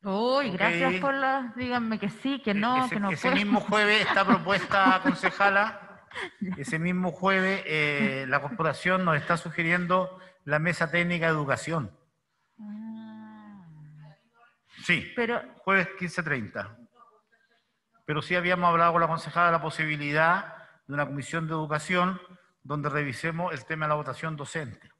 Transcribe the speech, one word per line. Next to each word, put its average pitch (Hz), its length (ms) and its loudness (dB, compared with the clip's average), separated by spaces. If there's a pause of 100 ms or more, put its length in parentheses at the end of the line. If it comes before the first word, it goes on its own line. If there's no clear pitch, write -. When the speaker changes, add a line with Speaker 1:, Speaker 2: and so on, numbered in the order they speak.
Speaker 1:
Uy, 233 480 0
Speaker 2:
Ok. 180 40 -4
Speaker 1:
gracias 247 420 2
por 277 180 0
la, 269 420 -2
díganme 240 420 -2
que 202 120 -2
sí, 277 320 -4
que 214 80 -2
Speaker 2:
E-, 202 40 2
Speaker 1:
no, 247 300 2
Speaker 2:
ese, 247 120 -4
Speaker 1:
que 214 40 -2
no 202 100 0
Speaker 2:
ese 156 120 -4
Speaker 1:
puedo. - 140 2
Speaker 2:
mismo 247 240 2
jueves 208 460 4
está 185 180 4
Speaker 1:
<laughs> - 20 -2
Speaker 2:
propuesta, 190 760 4
concejala. 202 800 2 (600)
Speaker 1:
Ya. 185 180 -4
Speaker 2:
Ese 147 200 -4
mismo 180 320 0
jueves, 190 560 0
eh, 143 640 0
la 139 120 2
corporación 170 640 0
nos 160 120 4
está 165 200 0
sugiriendo 175 840 0 (260)
la 147 160 0
mesa 165 300 0
técnica 175 360 0
de 160 60 4
educación. 147 580 -2 (680)
Speaker 1:
Ah. 214 1040 -14 (1200)
Speaker 2:
Sí, - 320 0
Speaker 1:
Pero 233 260 -2 (160)
Speaker 2:
jueves 185 300 2 (100)
quince 180 240 -4
treinta. 113 540 -6 (1300)
Pero 147 160 -2
sí 180 140 -2
habíamos 175 320 2
hablado 170 240 6
con 170 80 4
la 165 80 2
concejala 160 380 0
de 170 60 6
la 160 100 2
posibilidad 156 920 0 (320)
de 139 80 -10
una 143 120 -2
comisión 143 420 -6
de 160 60 -4
educación 175 680 0 (420)
donde 147 280 -4
revisemos 160 640 -4
el 123 120 -10
tema 156 220 -4
de - 20 0
la 151 60 2
votación 151 420 -6
docente. 139 640 -10